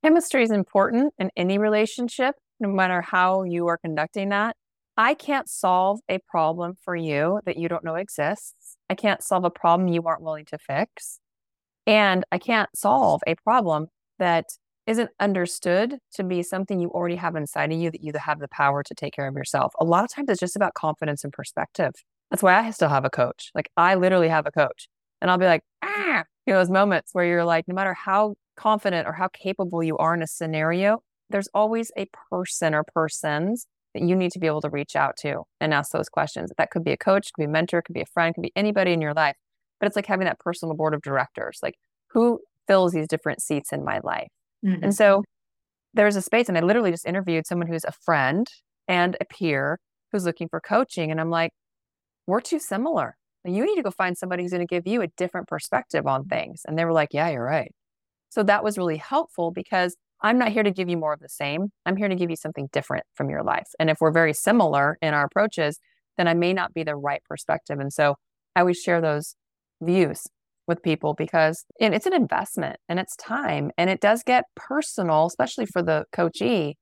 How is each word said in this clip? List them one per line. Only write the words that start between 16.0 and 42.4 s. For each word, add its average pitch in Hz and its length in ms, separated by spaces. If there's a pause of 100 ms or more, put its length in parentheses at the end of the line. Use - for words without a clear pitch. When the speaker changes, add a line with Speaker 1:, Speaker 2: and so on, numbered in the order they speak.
Speaker 1:
to 202 100
be 180 200
something 190 380
you 175 100
already 175 260
have 170 180
inside 151 380
of 165 60
you 170 120
that - 140
you 151 100
have 151 260
the 143 80
power 143 340
to - 120
take 147 200
care 143 120
of 135 80
yourself. 135 460
A - 40
lot 170 200
of 247 60
times 285 180
it's 196 120
just 180 160
about 202 180
confidence 151 500
and 139 80
perspective. 151 600 (380)
That's - 120
why 185 160
I 226 120
still 170 180
have 139 160
a 131 60
coach. - 440
Like, - 220
I 175 180
literally 180 340
have 156 180
a 147 40
coach. - 380 (320)
And 180 100
I'll 185 60
be 180 80
like, 165 180 (200)
"Ah," 392 420 (220)
you - 80
know, 185 60
those 180 100
moments 190 420
where 175 140
you're 170 180
like, 170 240
no 180 60
matter 190 180
how 202 440 (200)
confident 208 500
or 151 60
how 185 160
capable 180 540
you 160 160
are 160 160
in 170 80
a 160 40
scenario, 165 760 (260)
there's 196 240
always 220 460
a 196 80 (240)
person 180 440
or 151 100
persons 160 840 (260)
that - 100
you 175 140
need 180 160
to 185 60
be 165 80
able 151 160
to 147 80
reach 147 260
out 143 220
to - 240 (180)
and 156 140
ask 143 180
those 165 160
questions. - 480
That - 140
could 165 140
be 147 80
a 131 40
coach, 202 380
could 165 80
be 147 40
a 147 60
mentor, 170 300
could - 100
be 165 80
a - 60
friend, 165 280
could 170 80
be 175 140
anybody 196 380
in 165 80
your 147 100
life. 151 240 (420)
But 202 100
it's - 80
like 202 100
having 190 180
that - 140
personal 170 360
board 156 200
of 147 80
directors. - 600
Like, - 120 (380)
who 233 280 (260)